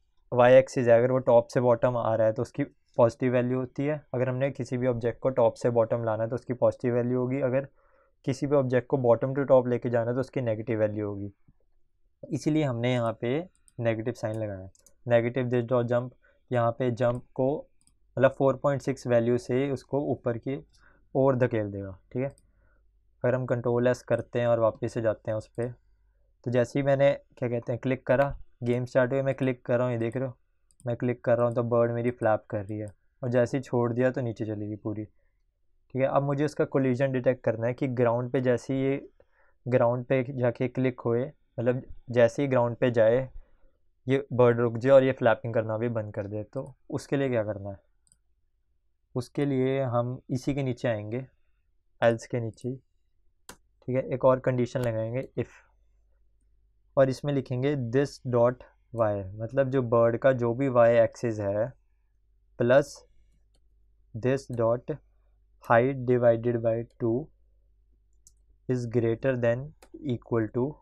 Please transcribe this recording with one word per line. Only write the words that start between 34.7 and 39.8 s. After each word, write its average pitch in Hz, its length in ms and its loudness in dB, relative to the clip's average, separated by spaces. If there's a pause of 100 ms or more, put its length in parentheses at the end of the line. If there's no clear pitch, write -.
पूरी, 107 260 -8
ठीक - 1000 -12
है। 135 60 2
अब 143 140 0
मुझे 143 220 -2
उसका 151 220 -2
कोलिजन 135 460 0
डिटेक्ट 127 320 0
करना 113 220 -2
है 123 80 -4
कि 139 160 -4
ग्राउंड 123 420 0
पे 135 80 0
जैसे 127 340 0
ही 135 80 -2
ये 135 240 -2 (600)
ग्राउंड 123 380 2